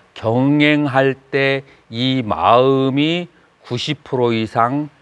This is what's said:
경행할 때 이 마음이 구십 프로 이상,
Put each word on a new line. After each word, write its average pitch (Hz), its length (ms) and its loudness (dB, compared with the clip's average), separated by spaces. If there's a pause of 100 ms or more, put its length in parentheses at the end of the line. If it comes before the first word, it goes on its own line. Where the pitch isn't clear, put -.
(140)
경행할 135 1000 0
때 135 480 -4 (320)
이 131 300 -2
마음이 135 1040 2 (360)
구십 143 380 -8
프로 123 300 -2
이상, 120 560 -2 (140)